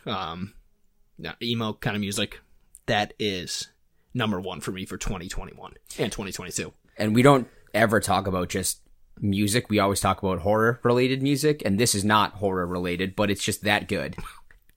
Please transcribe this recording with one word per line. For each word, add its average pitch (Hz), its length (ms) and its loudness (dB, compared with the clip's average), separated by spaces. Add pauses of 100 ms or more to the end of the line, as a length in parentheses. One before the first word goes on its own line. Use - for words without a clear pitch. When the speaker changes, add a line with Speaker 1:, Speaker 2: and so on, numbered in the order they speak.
Speaker 1:
um, 92 460 -6 (920)
emo 117 300 -2
kind 107 240 -6
of 104 40 -4
music, 104 400 -6 (440)
that 104 340 -2
is 95 500 -6 (440)
number 110 260 -2
one 92 220 -8
for - 120 -8
me 92 120 -10
for 95 140 -12
twenty 92 300 -6
twenty-one - 460 -12 (240)
and 113 140 -2
twenty 98 200 -8
twenty-two. 85 400 -8 (260)
Speaker 2:
And 107 160 0
we 123 80 8
don't 139 260 8 (240)
ever 107 280 4
talk 95 260 0
about 92 240 -2
just - 300 -4 (380)
music. 104 520 0
We 104 80 4
always 98 220 2
talk 95 220 0
about 92 180 0
horror-related 120 840 2
music, 143 420 2
and 196 140 2
this 233 160 4
is 98 100 0
not 104 300 4
horror-related, 90 840 -2
but 101 140 2
it's 95 140 -2
just - 180 -4
that 104 260 0
good. 78 280 -4 (600)